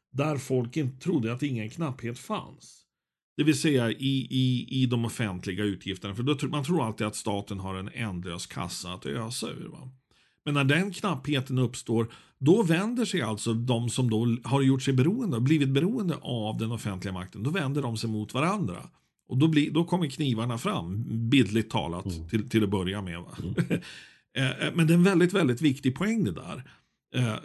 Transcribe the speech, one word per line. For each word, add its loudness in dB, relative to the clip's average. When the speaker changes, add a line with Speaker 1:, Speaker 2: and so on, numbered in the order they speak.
Speaker 1:
där 0
folk -2
inte -2
trodde 0
att -6
ingen -4
knapphet -6
fanns. -12
Det 2
vill 4
säga 4
i, 0
i, 2
i 6
de 0
offentliga -4
utgifterna. -4
För -6
då 0
tr-, -4
man -4
tror 0
alltid -2
att -4
staten -4
har -6
en -8
ändlös -8
kassa -10
att -12
ösa -6
ur, -12
va? -16
Men -2
när 4
den 4
knappheten -2
uppstår, 0
då 6
vänder 2
sig -2
alltså -2
de 0
som 0
då 2
har 2
gjort 4
sig 0
beroende, 2
blivit 4
beroende 0
av -4
den -2
offentliga -6
makten, -10
då 0
vänder 0
de -2
sig -4
mot -4
varandra. -2
Och 0
då 8
blir, 4
då 2
kommer 0
knivarna -2
fram, -4
bildligt 4
talat, -4
Speaker 2:
Mm. -6
Speaker 1:
till, -2
till 4
att 0
börja -2
med, -8
va? -16
Speaker 2:
Mm. -6
Speaker 1:
<laughs> -18
Eh, 0
eh, -4
men 4
det 6
är 8
en 8
väldigt, 6
väldigt 2
viktig 2
poäng 0
det 0
där. -10
Eh, 2